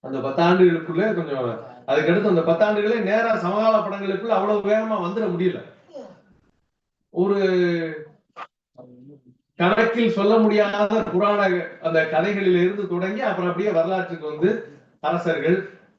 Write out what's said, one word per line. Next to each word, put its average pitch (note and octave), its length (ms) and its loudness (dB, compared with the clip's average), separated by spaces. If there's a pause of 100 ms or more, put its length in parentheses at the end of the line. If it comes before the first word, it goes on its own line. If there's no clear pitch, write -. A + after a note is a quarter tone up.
அந்த C3+ 200 -8
பத்து C3+ 220 -2
ஆண்டுகளுக்குள்ளே F3+ 720 4
கொஞ்சம், C3+ 460 -4 (260)
அதுக்கடுத்து E3+ 420 2
அந்த E3+ 140 2
பத்து E3 220 2
ஆண்டுகளே G#3+ 340 0
நேரா G#3+ 380 0
சமகால G#3 400 0
படங்களுக்குள்ள G3 520 -4
அவ்வளவு G3+ 400 0
வேகமா A3 300 0
வந்துட G3 280 -4
முடியல. F3 360 -2 (1500)
ஒரு G3 300 0 (2250)
கணக்கில் A3 540 2
சொல்ல G#3 280 2
முடியாத G#3 640 2
புராண F#3+ 640 0 (160)
அந்த D#3+ 260 2
கதைகளில் F#3 480 2
இருந்து F#3 320 0
தொடங்கி, F#3 320 -4
அப்புறம் F3+ 300 -2
அப்படியே F#3+ 240 -2
வரலாற்றுக்கு E3+ 520 -2
வந்து E3 420 -2 (320)
அரசர்கள் E3 800 -2 (200)